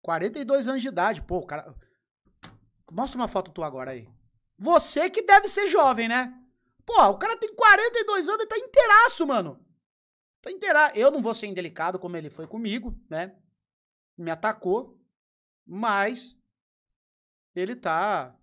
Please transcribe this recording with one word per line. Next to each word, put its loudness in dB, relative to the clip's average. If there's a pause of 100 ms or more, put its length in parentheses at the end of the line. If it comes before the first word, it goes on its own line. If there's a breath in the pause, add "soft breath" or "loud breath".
quarenta -4
e -10
dois 0
anos -6
de -8
idade. -2
Pô, -6
o -8
cara, -14 (1160)
mostra -8
uma -4
foto -6
tua -10
agora -10
aí. -16 (520)
Você 0
que -6
deve 6
ser -2
jovem, 6
né? -2 (540)
Pô, 6
o 2
cara -4
tem -8
quarenta 4
e -2
dois -2
anos -4
e -6
tá -6
inteiraço, 4
mano. -4 (840)
Tá -16
inteira-, 2
eu 4
não -2
vou -4
ser -10
indelicado -8
como -10
ele -12
foi -16
comigo, -8 (140)
né? -10 (840)
Me -10
atacou, -4 (640)
mas -4 (1200)
ele -6
tá -4